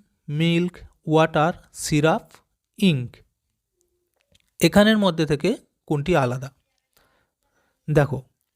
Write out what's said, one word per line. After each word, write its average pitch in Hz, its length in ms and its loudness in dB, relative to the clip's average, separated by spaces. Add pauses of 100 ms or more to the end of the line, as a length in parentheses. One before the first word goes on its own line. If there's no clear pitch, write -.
(300)
মিল্ক, 170 480 -2 (300)
ওয়াটার, 160 460 2 (200)
সিরাপ, 156 580 -2 (460)
ইঙ্ক। 151 340 0 (1500)
এখানের 208 380 4
মধ্যে 170 280 0
থেকে 156 320 -2 (300)
কোনটি 156 280 -2
আলাদা? 131 360 -2 (1400)
দেখো, 139 300 0 (340)